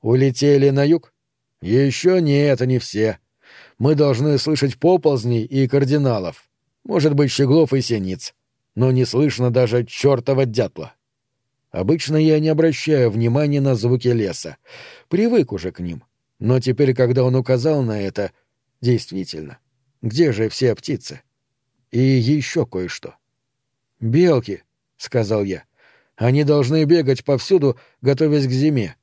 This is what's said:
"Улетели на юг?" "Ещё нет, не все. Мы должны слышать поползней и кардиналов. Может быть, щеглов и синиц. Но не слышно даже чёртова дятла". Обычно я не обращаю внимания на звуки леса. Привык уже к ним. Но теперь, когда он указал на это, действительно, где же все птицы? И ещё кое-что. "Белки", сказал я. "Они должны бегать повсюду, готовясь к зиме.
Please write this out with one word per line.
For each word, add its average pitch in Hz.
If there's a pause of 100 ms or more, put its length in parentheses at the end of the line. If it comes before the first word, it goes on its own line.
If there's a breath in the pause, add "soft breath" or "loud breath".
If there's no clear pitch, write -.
"Улетели 139
на 139
юг?" 160 (480)
"Ещё 135
нет, 143
не 127
все. 110 (600 loud breath)
Мы 147
должны 143
слышать 139
поползней 127
и 135
кардиналов. 131 (340)
Может 151
быть, 139
щеглов 143
и 131
синиц. 95 (420)
Но 127
не 127
слышно 123
даже 120
чёртова 135
дятла". 107 (760)
Обычно 143
я 156
не 156
обращаю 151
внимания 135
на 135
звуки 120
леса. 101 (520 loud breath)
Привык 214
уже 90
к -
ним. 85 (360)
Но 120
теперь, 131
когда 127
он 127
указал 131
на 110
это, 98 (480)
действительно, 95 (440)
где 127
же 113
все 120
птицы? - (680)
И 120
ещё 131
кое-что. 90 (840)
"Белки", 123 (340)
сказал 107
я. 92 (520 soft breath)
"Они 131
должны 147
бегать 143
повсюду, 143 (240 soft breath)
готовясь 143
к 123
зиме. 131